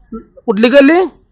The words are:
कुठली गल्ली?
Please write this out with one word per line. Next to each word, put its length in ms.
कुठली 240
गल्ली? 340